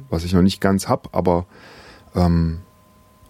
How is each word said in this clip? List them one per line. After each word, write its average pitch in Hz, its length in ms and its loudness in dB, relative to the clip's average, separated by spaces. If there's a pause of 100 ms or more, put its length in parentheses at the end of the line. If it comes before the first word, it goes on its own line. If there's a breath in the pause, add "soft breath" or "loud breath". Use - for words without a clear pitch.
Was 82 140 -4
ich 87 100 -4
noch 90 80 4
nicht 95 180 2
ganz 98 300 -2
hab, - 260 -4
aber, 90 300 0 (680 loud breath)
ähm, 85 460 0 (720)